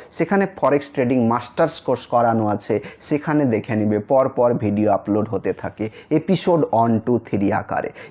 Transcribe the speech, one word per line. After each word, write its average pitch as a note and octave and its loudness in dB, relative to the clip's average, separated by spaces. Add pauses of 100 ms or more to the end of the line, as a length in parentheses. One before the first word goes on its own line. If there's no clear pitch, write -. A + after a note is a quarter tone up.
(120)
সেখানে G3 0
ফরেক্স C#3+ 0
ট্রেডিং B2+ 2
মাস্টার্স A#2+ -2
কোর্স - -4
করানো A#2 2
আছে, G#2 -2 (200)
সেখানে D3 0
দেখে A2 0
নিবে, G#2 2
পর C3 2
পর A#2+ 2
ভিডিও G#2 0
আপলোড G#2 0
হতে G2 -4
থাকে G#2 -6 (200)
এপিসোড E3 2
ওয়ান, A2+ 2
টু, A#2+ 0
থ্রি G2+ -2
আকারে। - -4 (220)